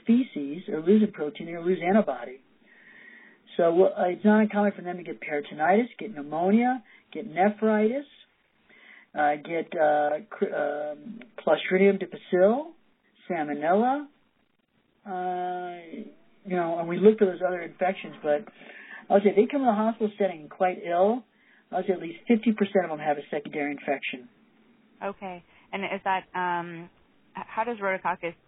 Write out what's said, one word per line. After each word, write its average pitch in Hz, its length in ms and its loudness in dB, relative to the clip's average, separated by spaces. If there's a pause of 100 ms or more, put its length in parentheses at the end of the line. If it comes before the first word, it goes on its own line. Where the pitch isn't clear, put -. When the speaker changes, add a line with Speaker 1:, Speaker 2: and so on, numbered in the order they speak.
Speaker 1:
feces 175 640 0
or 156 120 -4
losing 208 300 6
protein, 151 360 -8
they're 170 80 -10
gonna 170 100 -8
lose 180 160 0
antibody. 175 600 0 (1160)
So, 170 280 4
uh, 196 220 0
it's 180 160 -4
not 214 180 6
uncommon 208 320 2
for 170 100 -16
them 175 140 -8
to 175 60 -12
get 165 160 -12
peritonitis, 156 760 0
get 143 180 -10
pneumonia, 190 680 2 (300)
get 156 160 -10
nephritis, 214 800 2 (1080)
uh, 147 240 2
get, 165 380 -6
uh, 151 440 2 (100)
cr-, - 240 -2
um, 147 680 -6 (180)
Clostridium 190 600 2
difficile, 202 760 0 (540)
Salmonella, 180 800 0 (1000)
uh, 180 720 -6 (680)
you 180 100 -4
know, 170 240 -2
and 165 80 -4
we 175 120 -2
looked 214 220 6
at 202 60 4
those 175 140 -4
other 180 200 -2
infections, 170 600 -4
but 147 260 0 (640)
I - 40 0
would 202 100 6
say 202 60 6
if 185 60 0
they 214 120 6
come 277 140 -2
to 262 40 -2
the 233 80 4
hospital 214 440 0
setting 165 300 -2
quite 185 380 -2
ill, 190 380 2 (480)
I - 60 -2
would 185 100 -4
say 190 60 2
at 170 60 -6
least 165 280 -12
fifty 226 260 4
percent 196 320 0
of 165 60 -6
them 151 80 -8
have 151 180 0
a 143 120 -12
secondary 147 420 -6
infection. 135 580 -6 (760)
Speaker 2:
Okay. 190 400 -10 (300)
And 196 100 -6
is 190 220 -6
that, 190 280 -2
um, 175 560 -4 (460)
h-, 147 120 -12
how 220 180 -4
does 233 140 -6
rhodococcus, 180 560 -4 (120)